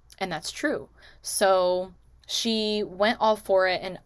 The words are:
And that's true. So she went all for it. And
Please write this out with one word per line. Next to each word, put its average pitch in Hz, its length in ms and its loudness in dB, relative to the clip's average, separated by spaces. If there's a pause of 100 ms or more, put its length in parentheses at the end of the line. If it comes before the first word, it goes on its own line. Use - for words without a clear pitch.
(180)
And 185 120 -6
that's 156 200 -8
true. - 380 -4 (340)
So 185 720 2 (320)
she 214 560 -2
went 202 380 0
all 220 160 4
for 190 320 2
it. 180 140 0
And 185 240 -10